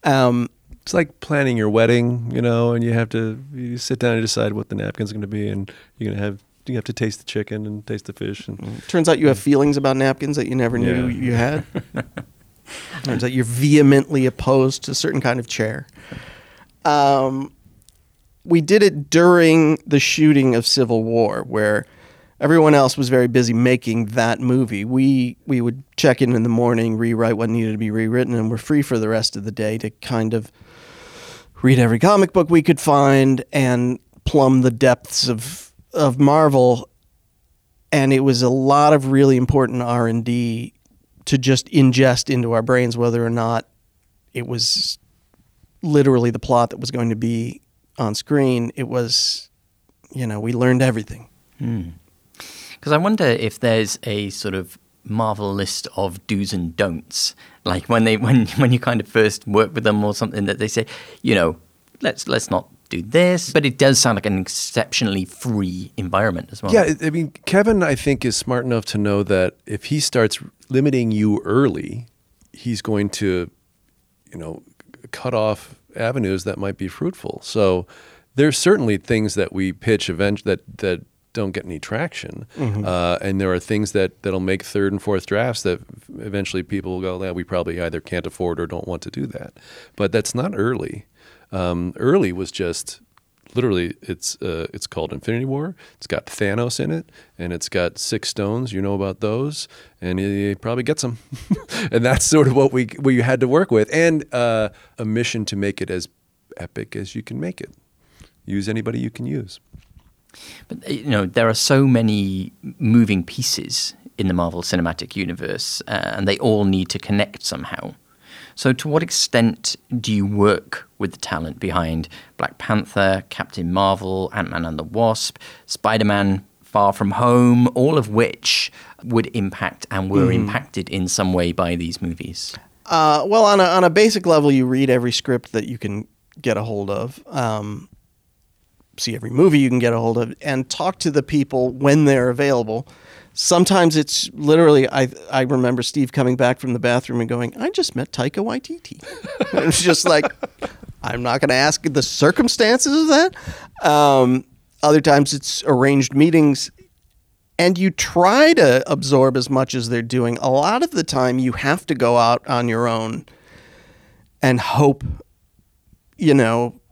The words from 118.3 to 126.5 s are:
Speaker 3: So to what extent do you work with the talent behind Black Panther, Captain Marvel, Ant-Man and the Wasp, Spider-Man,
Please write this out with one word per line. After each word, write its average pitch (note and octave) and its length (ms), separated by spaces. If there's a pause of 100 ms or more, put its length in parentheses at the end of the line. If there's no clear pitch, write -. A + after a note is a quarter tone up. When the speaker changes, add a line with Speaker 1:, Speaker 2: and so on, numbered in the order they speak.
Speaker 3:
So C3 160
to B2 160
what D#3 140
extent - 760 (240)
do A2 120
you G2+ 140
work G2+ 600 (100)
with G2 140
the - 60
talent D#2+ 420
behind D#2+ 480 (280)
Black - 220
Panther, G2 720
Captain - 440
Marvel, F#2+ 600
Ant-Man F2 320
and D#2+ 140
the D#2+ 60
Wasp, A2 540 (280)
Spider-Man, G#2 800 (180)